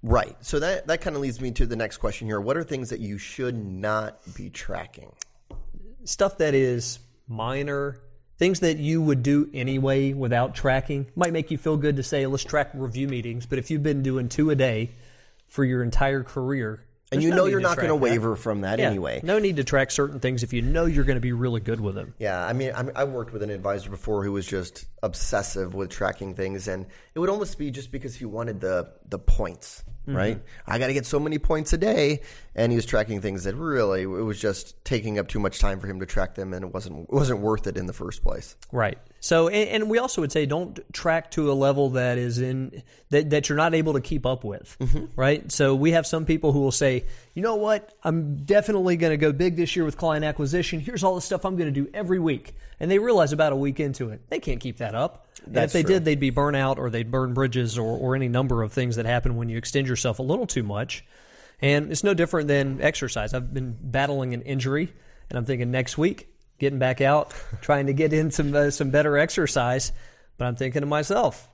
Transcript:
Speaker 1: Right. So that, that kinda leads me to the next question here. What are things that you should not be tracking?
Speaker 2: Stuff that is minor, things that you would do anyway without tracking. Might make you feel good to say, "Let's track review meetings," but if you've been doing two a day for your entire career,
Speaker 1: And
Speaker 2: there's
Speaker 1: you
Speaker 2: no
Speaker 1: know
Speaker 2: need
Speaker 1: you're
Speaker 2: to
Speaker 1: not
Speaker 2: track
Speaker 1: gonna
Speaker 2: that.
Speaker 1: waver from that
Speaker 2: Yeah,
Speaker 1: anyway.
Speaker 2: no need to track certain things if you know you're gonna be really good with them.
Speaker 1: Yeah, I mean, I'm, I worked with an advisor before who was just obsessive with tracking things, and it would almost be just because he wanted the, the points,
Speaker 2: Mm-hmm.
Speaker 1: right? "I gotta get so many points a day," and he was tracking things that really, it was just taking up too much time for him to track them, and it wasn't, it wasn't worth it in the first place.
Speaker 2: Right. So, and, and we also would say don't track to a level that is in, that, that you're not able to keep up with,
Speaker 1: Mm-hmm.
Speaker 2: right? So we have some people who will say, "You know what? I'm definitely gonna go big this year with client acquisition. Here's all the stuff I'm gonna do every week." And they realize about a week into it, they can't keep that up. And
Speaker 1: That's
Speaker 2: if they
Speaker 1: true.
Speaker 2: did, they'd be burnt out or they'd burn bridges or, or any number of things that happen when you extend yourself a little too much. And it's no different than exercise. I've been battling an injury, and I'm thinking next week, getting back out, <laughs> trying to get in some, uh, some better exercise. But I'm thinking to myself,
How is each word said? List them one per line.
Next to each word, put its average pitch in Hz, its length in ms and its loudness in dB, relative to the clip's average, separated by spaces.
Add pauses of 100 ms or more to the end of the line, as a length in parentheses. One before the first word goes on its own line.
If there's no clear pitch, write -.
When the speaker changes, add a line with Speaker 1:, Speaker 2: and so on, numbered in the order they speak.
Speaker 1:
Right. 117 380 2
So - 200 -2
that, 180 260 -2
that 160 160 -2
kinda 156 160 -4
leads 131 240 -4
me 127 100 -4
to 123 140 2
the 117 100 -2
next 113 220 -4
question 113 280 -4
here. 107 140 -2
What 123 160 0
are 165 80 -4
things 131 240 -8
that 117 120 -8
you 101 180 -8
should 123 440 -6
not 107 560 -4 (160)
be 98 140 -12
tracking? - 640 -10 (920)
Speaker 2:
Stuff - 340 -2
that 151 160 2
is 123 460 0 (280)
minor, 139 720 -6 (400)
things 185 220 2
that 160 180 2
you 160 240 2
would 143 200 4
do 147 300 4
anyway 135 600 0
without 123 400 0
tracking. 135 520 0 (100)
Might 170 180 2
make 160 160 -2
you 147 80 -2
feel 156 180 0
good 147 200 2
to 135 60 -2
say, 135 240 0
"Let's 135 180 -4
track 147 280 0
review 131 360 -6
meetings," 120 360 -6
but 131 140 -4
if 123 120 -6
you've 151 120 0
been 143 200 0
doing 127 280 -2
two 151 180 2
a 151 60 4
day 120 380 2 (560)
for 139 160 0
your 127 180 2
entire 135 400 2
career, 127 600 -4 (300)
Speaker 1:
And 139 80 2
Speaker 2:
there's 156 40 2
Speaker 1:
you 165 60 6
Speaker 2:
no 180 60 4
Speaker 1:
know 185 80 8
Speaker 2:
need 190 60 4
Speaker 1:
you're 196 100 2
Speaker 2:
to 185 40 -2
Speaker 1:
not 175 100 4
Speaker 2:
track 170 140 0
Speaker 1:
gonna 156 100 4
Speaker 2:
that. 135 40 2
Speaker 1:
waver 113 340 2
from 104 260 -2
that 98 160 0
Speaker 2:
Yeah, 202 100 2
Speaker 1:
anyway. 85 340 -2
Speaker 2:
no 190 160 2
need 196 180 2
to 139 80 0
track 135 260 2
certain 143 300 -2
things 127 220 -2
if 120 120 -4
you 117 80 0
know 160 240 4
you're 143 180 4
gonna 127 160 2
be 123 120 0
really 120 280 0
good 113 200 -4
with 101 140 -2
them. 101 240 -12
Speaker 1:
Yeah, 95 240 -2
I 101 120 -2
mean, 131 200 -2
I'm, 127 220 -6
I 139 80 0
worked 120 300 -6
with 104 80 -6
an 107 80 -4
advisor 101 400 -4
before 101 340 -2
who 101 80 -2
was 98 140 -4
just 92 400 -8 (160)
obsessive 95 720 -2
with 95 160 -6
tracking 98 440 -6
things, 95 340 -6
and 95 180 -6 (280)
it - 40 -6
would 180 100 0
almost 202 300 -4
be 147 120 -6
just 127 220 -12
because 127 240 -10
he 127 80 -12
wanted 110 360 -6
the, 90 300 -2 (160)
the 101 120 -8
points, - 680 2 (220)
Speaker 2:
Mm-hmm. 139 100 -2
Speaker 1:
right? 107 260 0 (240)
"I 117 120 -2
gotta 131 160 0
get 139 100 0
so 147 160 0
many 151 180 -2
points 156 360 2
a 156 40 0
day," 151 440 2 (320)
and 120 180 2
he 117 40 4
was 113 100 0
tracking 107 340 0
things 95 240 -4
that 98 100 -2
really, 120 480 0
it 95 40 -4
was 101 340 -4
just - 420 -4
taking 110 360 -2
up 95 100 -2
too 110 100 -4
much 98 200 -2
time 98 200 2
for 95 100 -10
him 92 120 -8
to 95 60 -6
track 92 300 0
them, 95 180 -8
and 92 100 -8
it 90 80 -12
wasn't, 90 280 -8
it - 120 -8
wasn't 127 280 2
worth 104 260 0
it 95 100 -4
in 92 80 -4
the 90 80 -6
first - 300 -8
place. - 340 0 (160)
Speaker 2:
Right. 113 240 -2 (240)
So, 165 280 4
and, 208 200 2
and 214 220 0
we 226 80 4
also 240 240 -2
would 143 100 -2
say 151 140 2
don't 160 340 -4 (140)
track 165 380 0
to 147 200 2
a - 20 2
level 139 360 4
that 123 260 2
is 123 220 -2
in, 131 440 -4 (280)
that, 147 180 4
that 147 220 2
you're 147 80 2
not 165 160 4
able 156 180 2
to 135 80 2
keep 135 240 -4
up 127 180 0
with, 101 380 -10
Speaker 1:
Mm-hmm. 135 240 4 (120)
Speaker 2:
right? 143 360 2
So 135 220 4
we 143 180 4
have 165 140 4
some 160 180 -2
people 156 280 2
who 139 80 4
will 135 120 2
say, 131 320 2 (300)
"You 175 80 -4
know 226 140 0
what? 208 360 0 (100)
I'm 160 340 0 (100)
definitely 202 500 4
gonna 160 220 4
go 151 140 4
big 170 240 2
this 170 200 0
year 170 80 2
with 147 140 -4
client 151 260 0
acquisition. 151 560 -2
Here's 185 240 -4
all 185 100 4
the 180 60 -4
stuff 185 240 -4
I'm 190 120 0
gonna 160 140 0
do 139 220 0
every 185 260 0
week." 160 360 -2 (280)
And 165 80 -2
they 196 80 6
realize 196 360 4
about 151 180 4
a 135 40 0
week 139 220 0
into 135 300 -2
it, 107 220 -12
they 156 100 -2
can't 127 200 -4
keep 123 180 -8
that 110 160 -4
up. 139 320 -4 (180)
And 110 100 -14
Speaker 1:
That's 123 160 4
Speaker 2:
if - 40 -8
they 170 80 4
Speaker 1:
true. 175 140 4
Speaker 2:
did, 170 100 2
they'd 147 140 4
be 135 100 4
burnt 143 260 2
out 135 220 2
or 127 120 -2
they'd 113 200 -2
burn 131 240 0
bridges 123 440 0
or, 113 200 0
or 131 160 0
any 135 140 0
number 123 340 2
of 107 100 -2
things 123 240 0
that 113 100 -2
happen 120 300 2
when 117 140 -2
you 113 80 -4
extend 135 280 0
yourself 120 320 0
a 131 40 -4
little 185 240 0
too 127 160 -2
much. 104 400 -4 (600)
And 143 300 2
it's 151 120 -2
no 202 100 6
different 165 340 2
than 139 340 2
exercise. 120 500 -2
I've 127 220 -4
been 127 260 -4
battling 135 540 -2
an 120 80 -6
injury, 135 500 -2 (380)
and 127 80 -4
I'm 117 80 -2
thinking 123 240 -2
next 127 260 -2
week, 170 320 0 (300)
getting 139 200 0
back 127 220 2
out, 143 320 4 (160)
<laughs> - 140 -8
trying 139 240 2
to 139 80 2
get 151 180 4
in 156 180 2
some, 143 240 0
uh, 147 160 6
some 139 200 -2
better 147 260 4
exercise. 135 760 2 (460)
But 123 80 -4
I'm 120 100 -2
thinking 131 260 -2
to 143 40 -4
myself, 151 680 0